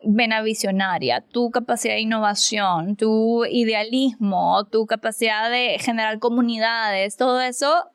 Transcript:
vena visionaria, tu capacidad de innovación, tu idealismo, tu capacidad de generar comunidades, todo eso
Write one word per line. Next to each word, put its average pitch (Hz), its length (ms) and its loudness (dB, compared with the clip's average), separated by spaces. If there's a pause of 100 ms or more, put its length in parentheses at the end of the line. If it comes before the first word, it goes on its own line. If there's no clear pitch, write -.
vena 220 380 2
visionaria, 190 800 -2
tu 240 300 -2
capacidad 240 420 -2
de 214 80 -2
innovación, 208 960 0
tu 220 480 2
idealismo, 214 1200 0
tu 220 160 2
capacidad 220 640 -2
de 240 300 0
generar 220 400 -2
comunidades, 226 960 0
todo 254 240 2
eso 277 560 0